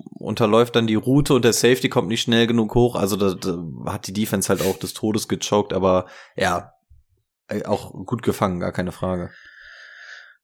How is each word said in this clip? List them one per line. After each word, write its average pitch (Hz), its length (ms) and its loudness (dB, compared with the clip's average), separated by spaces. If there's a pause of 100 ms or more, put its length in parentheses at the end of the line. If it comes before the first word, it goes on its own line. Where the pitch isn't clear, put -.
(160)
unterläuft 117 600 2
dann 113 120 2
die 110 80 2
Route 139 400 4
und 120 100 4
der 110 80 6
Safety 127 360 2
kommt 110 180 0
nicht 113 140 -2
schnell 117 260 2
genug 113 260 2
hoch. 120 220 4
Also 101 200 0
da, 98 180 0
da 85 580 -6
hat 101 160 -10
die 95 60 -12
Defense 101 360 -2
halt 90 120 0
auch 92 160 0
des - 160 -10
Todes 107 340 -2
gechoked, - 460 0
aber 92 340 2 (280)
ja, 90 360 -2 (760)
äh, 104 180 -6
auch - 260 -4 (140)
gut - 180 -6
gefangen, 95 360 -2
gar 92 120 -4
keine 90 220 -6
Frage. 90 360 -6 (1160)